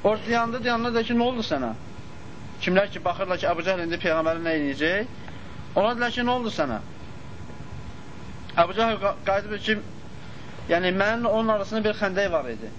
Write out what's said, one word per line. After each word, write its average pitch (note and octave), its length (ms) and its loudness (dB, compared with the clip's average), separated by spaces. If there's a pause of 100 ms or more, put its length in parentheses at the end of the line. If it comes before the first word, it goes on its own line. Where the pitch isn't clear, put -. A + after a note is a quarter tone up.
Orada G#3 240 4
dayandı, A#3 360 0
dayandı A#3+ 320 2
da A#3 80 4
ki, A#3 100 0
"Nə A#3 100 4
oldu A#3+ 220 2
sənə?" C3 280 0 (880)
Kimlər F#3+ 300 4
ki, F3+ 140 -8
baxırlar F3+ 320 0
ki, F#3 100 0
Əbu E3+ 200 2
Cəhl F#3 180 2
indi E3+ 160 -2
Peyğəmbəri E3 440 2
nə E3 120 2
eləyəcək? D3+ 500 2 (680)
Ona G#3 180 4
dedilər A#3+ 180 0
ki, B3 100 -2
"Nə A#3+ 100 4
oldu B3 260 0
sənə?" B2+ 220 0 (1800)
Əbu F3 200 4
Cəhl A3 260 4
qa-, G3+ 120 2 (100)
qayıdıb G#3 420 0
ki, G#3+ 100 4 (920)
yəni, F3+ 220 4 (120)
mənim A3+ 240 2
onun A3 280 4
arasında G#3 280 -2
bir G#3 180 2
xəndək G3 300 2
var C#3+ 180 0
idi. G#2+ 280 -8